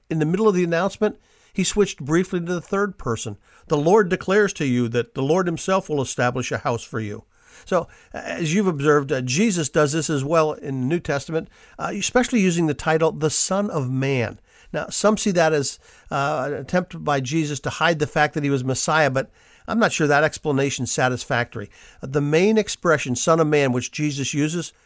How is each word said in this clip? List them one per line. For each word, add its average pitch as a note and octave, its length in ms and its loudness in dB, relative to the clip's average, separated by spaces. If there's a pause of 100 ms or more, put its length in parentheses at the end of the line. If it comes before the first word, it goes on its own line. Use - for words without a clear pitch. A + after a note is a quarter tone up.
(100)
in E3 80 -2
the D#3 80 2
middle F#3 220 2
of G3+ 60 4
the F3+ 100 2
announcement, F3+ 540 0 (340)
he F#3 120 0
switched G3 400 0
briefly F3 360 0
to E3+ 40 -6
the F3 160 -4
third G3 380 -4
person. A2+ 400 -6 (300)
"The D3+ 100 2
Lord F3+ 320 4
declares F#3+ 440 2
to D3+ 120 -2
you B2 220 2
that A#2 260 -2
the C#3 80 -4
Lord E3+ 240 2
himself F#3 420 -2
will D3 140 0
establish B2 500 -2
a A#2+ 60 -2
house A#2+ 260 -4
for A#2 160 -8
you." G#2+ 240 -8 (400)
So, - 240 -2 (240)
as - 400 -6
you've G3+ 140 2
observed, D3 440 2
uh, C3 120 -2
Jesus E3 480 0
does D3+ 220 2
this D#3+ 180 -4
as C#3+ 120 0
well D#3 300 2
in C3+ 300 -6
the B2+ 40 -2
New E3 140 0
Testament, D#3+ 480 -6 (300)
uh, E3+ 160 -6
especially A#3+ 460 0
using F3 260 4
the D3 80 0
title, D#3+ 360 2
the D3 200 -2
Son G3+ 400 -2
of C#3 200 -2
Man. C3 480 -2 (360)
Now, - 160 -6
some G#3 260 2
see G#3 140 0
that D#3+ 240 4
as, C#3+ 240 -2 (320)
uh, C#3+ 380 -2
an D3 40 -4
attempt E3 500 -4
by D3 180 0
Jesus D3 400 -2
to C3+ 100 -4
hide D#3+ 280 0
the D3 80 0
fact D3+ 280 0
that D3+ 100 -2
he C#3+ 60 0
was C3+ 120 0
Messiah, D3 460 2
but C3 220 -2 (360)
I'm A3 120 -2
not G#3+ 140 2
sure D#3 140 0
that C#3+ 160 4
explanation's C#3 680 -2
satisfactory. A#2+ 800 -2 (320)
The C3+ 180 -2
main F3 380 4
expression, D3+ 580 0
Son E3 240 2
of D#3 60 4
Man, D3 260 4
which B2 180 -2
Jesus C#3 440 -4
uses, D#3 400 -4 (100)